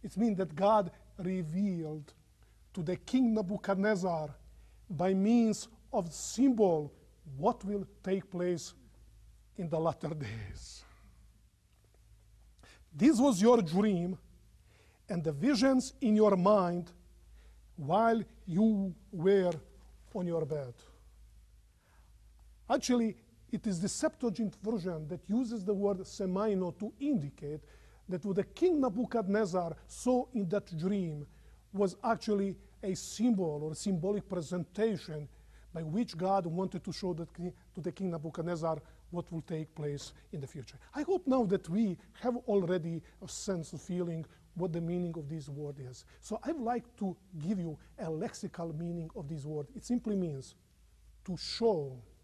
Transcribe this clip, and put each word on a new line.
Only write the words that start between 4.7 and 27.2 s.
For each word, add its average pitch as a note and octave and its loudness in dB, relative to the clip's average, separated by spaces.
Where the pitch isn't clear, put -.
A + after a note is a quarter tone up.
by F#3 2
means A3 4
of F3 -2
symbol G#3 2
what F#3+ 0
will G3+ -4
take F#3+ -2
place F3+ -4
in F3 -6
the D#3 0
latter D#3+ -2
days. A2+ -10
This A3 6
was B3 6
your A#3+ 8
dream F3+ 2
and E3+ -2
the D#3+ 0
visions B3+ 4
in G#3+ 4
your G#3+ 8
mind F3+ 4
while G#3+ 2
you G3 2
were F#3 4
on F3+ -4
your E3 -2
bed. C3+ -6
Actually, A#3+ 2
it G3 -4
is F#3 0
the F#3+ 0
Septuagint A#3 -2
version F3+ -4
that E3 -8
uses A3+ 0
the G#3 0
word G3 2
semaino F#3+ 0
to G#3+ -6
indicate D#3 -2